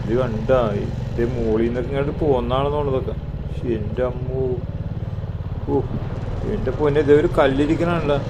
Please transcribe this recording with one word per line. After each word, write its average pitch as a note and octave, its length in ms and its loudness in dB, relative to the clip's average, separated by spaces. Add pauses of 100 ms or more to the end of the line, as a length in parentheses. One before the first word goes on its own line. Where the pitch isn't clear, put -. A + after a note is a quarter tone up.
ഇത് G#2+ 180 -2
കണ്ടാ, A#2+ 380 2 (560)
ദേ A#2 100 0 (120)
മോളിൽ A2+ 300 2
നിന്നൊക്കെ A#2+ 260 -2
ഇങ്ങോട്ട് C#3 280 -2
പോന്നാണെന്ന് C3+ 560 2
തോന്നുന്നതൊക്കെ. C3 380 -2 (400)
ശ്ശെ, - 120 -6 (120)
എൻ്റെ A2 320 -2
അമ്മോ. C3 320 -4 (1300)
ഓ, C#3 100 2 (720)
എൻ്റെ B2 240 -2
പൊന്നേ, D3 300 2
ദേ D3 120 12
ഒരു E3+ 180 2
കല്ലിരിക്കണുണ്ടോ? D3 800 2 (100)